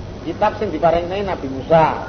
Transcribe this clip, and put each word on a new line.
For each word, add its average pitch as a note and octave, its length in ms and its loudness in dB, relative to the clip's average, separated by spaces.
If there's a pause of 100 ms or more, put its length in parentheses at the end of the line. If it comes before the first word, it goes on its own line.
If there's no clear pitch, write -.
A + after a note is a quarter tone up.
(280)
Kitab G#3 320 0
sing G3 160 -2
diparingi F3 480 2
Nabi E3+ 240 -4
Musa, C3+ 600 2